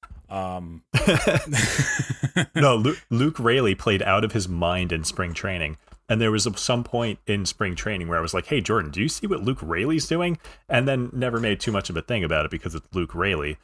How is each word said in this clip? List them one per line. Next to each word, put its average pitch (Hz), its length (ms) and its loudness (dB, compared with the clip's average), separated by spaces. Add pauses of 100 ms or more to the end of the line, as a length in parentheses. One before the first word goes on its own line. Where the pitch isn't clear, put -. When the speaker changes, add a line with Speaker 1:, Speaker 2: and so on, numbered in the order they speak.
(280)
Speaker 1:
Um, 92 540 -8 (120)
Speaker 2:
<laughs> - 0 -
Speaker 1:
<laughs> - 1600 0
Speaker 2:
No, 143 220 6
Lu-, 117 200 2 (140)
Luke 135 280 2
Raley 117 360 4
played 101 280 2
out 104 220 4
of 107 80 0
his 95 160 -2
mind 87 440 0
in 80 120 -2
spring 87 280 -4
training. 82 440 -4 (340)
And 113 120 4
there 110 80 4
was 107 160 2
a, 110 100 -2
some 120 280 0
point 117 420 -2
in 101 180 0
spring 92 300 -2
training 90 340 -4
where 85 80 0
I 82 60 0
was 85 100 -4
like, 90 140 -2
"Hey, 135 160 0
Jordan, 98 280 0
do 87 120 -2
you 156 80 0
see - 160 -6
what 190 160 -2
Luke 127 180 -2
Raley's 113 460 0
doing?" 170 320 0 (280)
And 131 220 2
then 127 240 0
never 123 260 -2
made 107 220 0
too 117 100 -2
much 98 200 0
of 82 80 -4
a 80 40 -4
thing 110 220 -2
about 76 220 2
it - 40 -6
because 82 240 -6
it's 78 200 -10
Luke 87 200 -2
Raley. 82 500 0